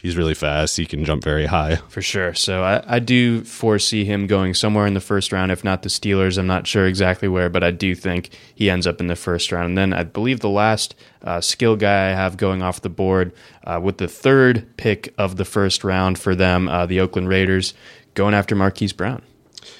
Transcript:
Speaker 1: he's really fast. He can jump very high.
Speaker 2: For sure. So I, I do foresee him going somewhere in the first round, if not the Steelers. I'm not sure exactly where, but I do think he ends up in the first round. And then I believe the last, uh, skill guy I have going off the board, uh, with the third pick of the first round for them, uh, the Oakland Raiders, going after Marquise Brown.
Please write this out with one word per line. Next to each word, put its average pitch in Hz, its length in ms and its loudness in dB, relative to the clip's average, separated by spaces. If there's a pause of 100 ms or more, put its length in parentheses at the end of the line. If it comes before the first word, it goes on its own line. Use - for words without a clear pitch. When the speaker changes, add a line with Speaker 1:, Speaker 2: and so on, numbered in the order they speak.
Speaker 1:
he's 87 160 -4
really 80 180 0
fast. 76 420 -2
He 85 100 -2
can 73 180 -6
jump 76 200 -2
very 76 220 0
high. 80 300 0 (120)
Speaker 2:
For - 120 -10
sure. 90 340 -4
So 92 280 -2
I, 92 240 0
I 120 140 0
do 120 420 2
foresee 107 640 0
him 101 240 -2
going 95 260 2
somewhere 104 320 2
in 101 80 2
the 95 60 0
first 101 320 -2
round, 92 180 0
if 92 140 -4
not 95 180 0
the 98 60 -8
Steelers. 95 500 0
I'm 92 80 0
not 92 220 -2
sure 98 180 4
exactly 92 400 0
where, 90 240 0
but 87 140 0
I 87 80 2
do 92 240 -2
think 87 340 -4 (240)
he 101 160 2
ends 90 160 0
up 85 140 -2
in 90 80 -2
the 85 80 -2
first - 340 -4
round. 87 160 -2
And 90 120 -2
then 95 140 2
I 87 120 -2
believe 113 340 -4
the 104 100 -2
last, 107 460 0 (280)
uh, 87 180 -4
skill 113 340 0
guy 101 360 2
I 95 40 0
have 95 220 -2
going 92 260 0
off 90 200 -4
the 101 60 -6
board, 92 440 0 (320)
uh, 85 180 -6
with 95 160 -2
the 92 80 -4
third 131 680 4
pick - 420 -2
of 92 200 -2
the 95 60 -2
first 98 380 -2
round 92 380 0
for 92 160 0
them, 90 320 2
uh, 87 180 0
the 92 140 0
Oakland 92 280 -2
Raiders, 95 460 2 (400)
going 104 200 2
after 101 200 2
Marquise 98 380 0
Brown. 113 300 -6 (580)